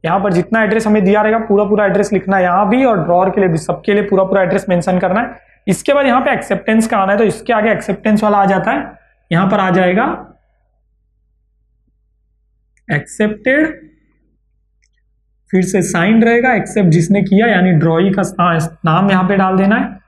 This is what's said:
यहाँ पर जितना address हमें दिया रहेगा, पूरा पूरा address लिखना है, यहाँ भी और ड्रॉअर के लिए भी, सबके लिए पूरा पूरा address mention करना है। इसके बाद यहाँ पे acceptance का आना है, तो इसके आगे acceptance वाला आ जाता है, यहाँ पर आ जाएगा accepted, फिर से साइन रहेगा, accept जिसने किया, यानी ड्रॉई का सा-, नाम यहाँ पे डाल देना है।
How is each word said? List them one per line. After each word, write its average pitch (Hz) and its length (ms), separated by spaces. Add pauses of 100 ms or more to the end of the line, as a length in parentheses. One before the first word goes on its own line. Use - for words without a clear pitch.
यहाँ 170 160
पर 196 140
जितना 214 300
address 220 240
हमें 208 160
दिया 202 180
रहेगा, 214 180
पूरा 208 240
पूरा 208 220
address 202 280
लिखना 190 240
है, 185 60
यहाँ 185 260
भी 262 160
और 208 180
ड्रॉअर 180 260
के 196 120
लिए 185 80
भी, 160 80
सबके 175 360
लिए 202 100
पूरा 190 200
पूरा 190 180
address 185 280
mention 180 300
करना 190 220
है। - 240 (220)
इसके 196 260
बाद 277 120
यहाँ 254 160
पे 269 100
acceptance 220 560
का 226 100
आना 190 140
है, 208 60
तो 226 60
इसके 214 300
आगे 220 180
acceptance 214 520
वाला 208 140
आ 196 80
जाता 196 260
है, 285 140 (460)
यहाँ 185 180
पर 202 100
आ 190 100
जाएगा 185 360 (2750)
accepted, 214 760 (1900)
फिर 190 80
से 185 200
साइन 190 420
रहेगा, 233 300
accept 202 360
जिसने 170 320
किया, 208 260
यानी 185 240
ड्रॉई 165 380
का 190 140
सा-, 175 640
नाम 180 260
यहाँ 185 160
पे 196 100
डाल 190 200
देना 196 180
है। 262 80 (240)